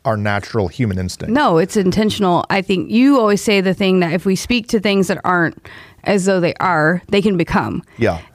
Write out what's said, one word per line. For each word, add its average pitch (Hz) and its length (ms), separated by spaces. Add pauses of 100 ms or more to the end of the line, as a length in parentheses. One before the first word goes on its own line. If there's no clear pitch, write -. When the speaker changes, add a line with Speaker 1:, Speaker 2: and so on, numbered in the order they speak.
Speaker 1:
our 110 120
natural 104 500
human 98 320
instinct. 90 340
Speaker 2:
No, 247 240
it's 190 200
intentional. 190 720
I 196 120
think 185 300
you 262 280
always 208 220
say 202 200
the 185 120
thing 190 280
that 170 100
if 175 140
we 190 100
speak 233 340
to 226 100
things 196 280
that 180 160
aren't 175 320 (480)
as 190 220
though 190 160
they 170 140
are, 170 540
they 202 120
can 196 160
become. 156 440 (160)
Speaker 1:
Yeah. 95 200 (180)